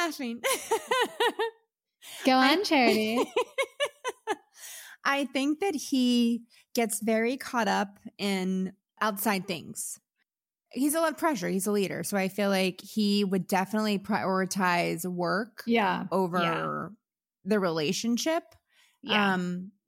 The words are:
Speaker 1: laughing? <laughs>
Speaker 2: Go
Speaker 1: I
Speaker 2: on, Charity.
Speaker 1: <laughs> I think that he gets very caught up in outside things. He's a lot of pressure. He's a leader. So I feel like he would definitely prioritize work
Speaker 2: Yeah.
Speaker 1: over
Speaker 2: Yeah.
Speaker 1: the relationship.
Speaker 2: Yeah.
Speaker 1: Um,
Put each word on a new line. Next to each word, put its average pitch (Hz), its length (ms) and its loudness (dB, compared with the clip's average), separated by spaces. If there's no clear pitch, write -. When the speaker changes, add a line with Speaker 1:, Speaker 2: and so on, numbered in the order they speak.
Speaker 1:
laughing? 240 360 -6
<laughs> - 1800 -2
Speaker 2:
Go 262 80 4
Speaker 1:
I 262 200 6
Speaker 2:
on, 370 120 2
Charity. 226 600 4
Speaker 1:
<laughs> - 60 -4
I 277 200 0
think 277 360 -2
that 392 140 0
he 240 680 2
gets 226 260 0
very 226 360 0
caught 233 320 -2
up 196 300 -2
in 185 540 -2
outside 202 460 -2
things. - 520 -10
He's 277 220 0
a 330 60 2
lot 320 120 2
of - 60 -12
pressure. 226 300 0
He's 180 180 0
a 214 60 2
leader. 196 320 0
So - 120 -2
I 190 120 2
feel 196 220 0
like 190 300 2
he 202 440 2
would 185 240 -2
definitely 202 500 0
prioritize 180 1080 0
work 180 600 -2
Speaker 2:
Yeah. 196 460 2
Speaker 1:
over 180 260 2
Speaker 2:
Yeah. 160 500 -2
Speaker 1:
the 208 140 2
relationship. 226 840 0
Speaker 2:
Yeah. 208 320 2
Speaker 1:
Um, 180 380 -4